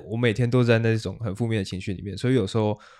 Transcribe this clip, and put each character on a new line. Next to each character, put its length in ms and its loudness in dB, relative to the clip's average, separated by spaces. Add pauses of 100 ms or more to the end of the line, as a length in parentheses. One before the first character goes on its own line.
我 100 -8
每 200 2
天 160 0
都 120 6
在 180 6
那 180 2
种 220 -8
很 140 -4
负 120 -2
面 100 -2
的 80 -2
情 160 -8
绪 140 -6
里 80 -10
面， 120 -8
所 160 -2
以 40 2
有 120 2
时 120 -4
候 200 0 (220)